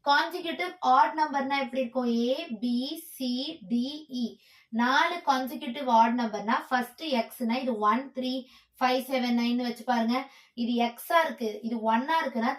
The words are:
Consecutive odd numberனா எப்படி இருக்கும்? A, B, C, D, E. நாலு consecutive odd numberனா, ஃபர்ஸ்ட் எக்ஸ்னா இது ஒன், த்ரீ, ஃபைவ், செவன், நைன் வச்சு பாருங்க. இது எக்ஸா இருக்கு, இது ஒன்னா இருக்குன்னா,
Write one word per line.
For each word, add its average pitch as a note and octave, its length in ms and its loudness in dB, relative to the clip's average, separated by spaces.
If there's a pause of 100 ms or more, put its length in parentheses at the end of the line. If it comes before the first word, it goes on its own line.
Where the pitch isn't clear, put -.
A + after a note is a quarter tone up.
(120)
Consecutive E4 640 0 (240)
odd D#4 240 6
numberனா C#4 440 -2
எப்படி B3+ 200 -2
இருக்கும்? A#3+ 260 -2 (220)
A, - 20 0 (300)
B, A#3+ 100 0 (400)
C, B3+ 160 -4 (400)
D, A#3+ 140 2 (380)
E. A3+ 40 0 (560)
நாலு D#4 320 4 (160)
consecutive C4 580 -4 (120)
odd A#3 200 4
numberனா, G#3 340 -2 (140)
ஃபர்ஸ்ட் B3+ 340 -2 (180)
எக்ஸ்னா A#3 440 -2
இது B3 80 0 (180)
ஒன், B3 120 2 (120)
த்ரீ, B3+ 160 -4 (480)
ஃபைவ், B3+ 300 2
செவன், B3 320 0
நைன் A#3+ 260 0
வச்சு A#3 240 -6
பாருங்க. A#3 260 2 (440)
இது A#3 120 -2 (140)
எக்ஸா E4+ 380 0
இருக்கு, A#3+ 240 -6 (180)
இது A#3 80 -4 (160)
ஒன்னா C4+ 300 0
இருக்குன்னா, B3 380 -2